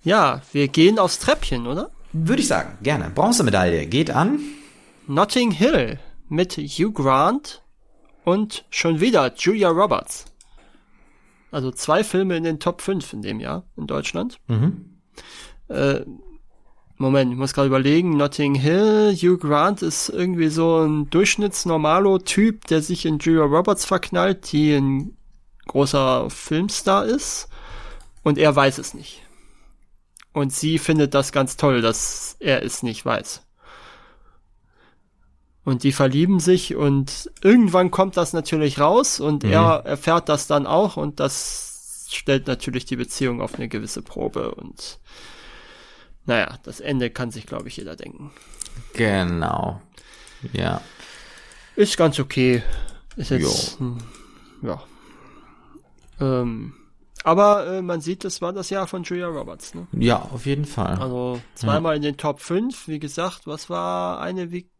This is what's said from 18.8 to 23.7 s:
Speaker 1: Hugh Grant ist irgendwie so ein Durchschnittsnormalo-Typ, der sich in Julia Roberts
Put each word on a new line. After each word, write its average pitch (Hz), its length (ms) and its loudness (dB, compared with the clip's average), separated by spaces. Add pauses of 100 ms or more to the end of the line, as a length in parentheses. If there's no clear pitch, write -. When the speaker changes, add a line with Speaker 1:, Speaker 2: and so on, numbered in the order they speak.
Speaker 1:
Hugh 175 200 4
Grant 156 460 2
ist - 260 -2
irgendwie 180 400 0
so 165 380 4
ein 151 240 0
Durchschnittsnormalo-Typ, 190 1600 2
der 160 120 4
sich 170 260 -4
in 151 120 0
Julia 165 240 4
Roberts 170 420 2